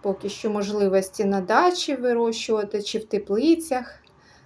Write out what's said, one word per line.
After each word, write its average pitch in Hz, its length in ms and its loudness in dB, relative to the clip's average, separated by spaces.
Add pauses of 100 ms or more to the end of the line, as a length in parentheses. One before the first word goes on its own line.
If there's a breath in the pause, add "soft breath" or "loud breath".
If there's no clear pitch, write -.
поки 196 260 -4
що 214 220 -6
можливості 202 720 0
на 196 160 2
дачі 302 540 2
вирощувати, 226 880 -2
чи 208 160 -6
в 214 60 -6
теплицях, 247 960 0 (480 soft breath)